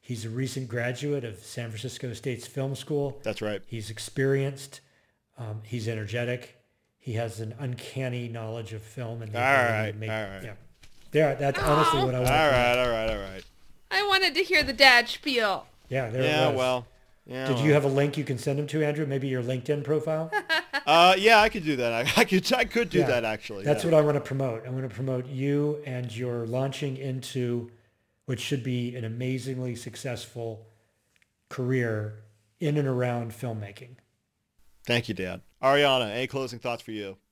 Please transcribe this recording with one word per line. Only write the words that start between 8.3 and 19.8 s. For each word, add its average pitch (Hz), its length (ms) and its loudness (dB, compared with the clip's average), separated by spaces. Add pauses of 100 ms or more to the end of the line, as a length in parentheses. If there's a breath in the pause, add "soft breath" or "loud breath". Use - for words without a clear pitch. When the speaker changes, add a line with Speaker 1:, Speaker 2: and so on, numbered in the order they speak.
Speaker 1:
of 107 80 -12
film 117 400 -10
and 110 100 -10
the 117 80 -4
Speaker 2:
All 127 140 2
Speaker 1:
ability 127 200 6
to 107 100 2
Speaker 2:
right, 107 120 -4
Speaker 1:
make, 107 140 -8
Speaker 2:
all 110 140 -4
right. 98 200 -12
Speaker 1:
yeah. 104 100 -12 (580)
There, 147 240 4
that's 139 240 -2
honestly 147 400 4
Speaker 3:
Aw. 131 60 2
Speaker 1:
what 127 100 0
I - 20 0
Speaker 2:
All 127 60 0
Speaker 1:
want 127 100 4
to - 0 -
Speaker 2:
right, 156 160 6 (240)
Speaker 1:
promote. 123 140 2
Speaker 2:
all 120 60 2
right, 113 180 0
all 98 220 -6
right. 95 100 -12 (480)
Speaker 3:
I 403 160 0
wanted 381 280 2
to 370 80 2
hear 349 200 2
the 262 100 -2
dad 240 340 8
spiel. 226 600 -2 (220)
Speaker 1:
Yeah, 127 200 -2
there 127 140 0
Speaker 2:
Yeah, 151 220 4
Speaker 1:
it 151 60 4
was. 135 60 0
Speaker 2:
well, 127 300 0 (400)
yeah, 127 200 -6
Speaker 1:
Did 127 120 2
you 143 60 4
Speaker 2:
well. 151 100 8
Speaker 1:
have 143 100 4
a - 40 4
link 143 280 2
you 147 60 -2
can 127 160 -4
send 139 180 -2
him 147 100 -2
to, 151 160 0
Andrew? 147 220 0
Maybe 135 220 -2
your 127 160 -2
LinkedIn 131 420 -2